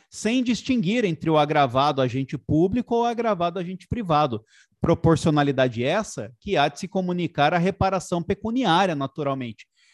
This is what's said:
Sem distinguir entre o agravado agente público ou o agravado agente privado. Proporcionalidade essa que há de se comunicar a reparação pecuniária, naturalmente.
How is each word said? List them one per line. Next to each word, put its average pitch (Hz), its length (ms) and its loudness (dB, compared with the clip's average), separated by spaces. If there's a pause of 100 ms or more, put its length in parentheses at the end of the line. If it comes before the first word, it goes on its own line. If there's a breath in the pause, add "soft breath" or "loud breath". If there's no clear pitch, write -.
Sem 240 360 -2
distinguir 233 600 0
entre 160 280 -2
o 156 60 4
agravado 143 640 2
agente 131 380 -2
público 190 560 0
ou 233 80 2
o 233 40 0
agravado 208 520 -2
agente 180 300 -10
privado. 151 580 0 (340 soft breath)
Proporcionalidade 143 1040 2
essa 147 560 -4
que 196 180 -4
há 143 100 4
de - 120 -8
se 190 80 -10
comunicar 175 680 0
a - 20 2
reparação 185 640 0
pecuniária, 196 720 0
naturalmente. 135 720 -6 (280 soft breath)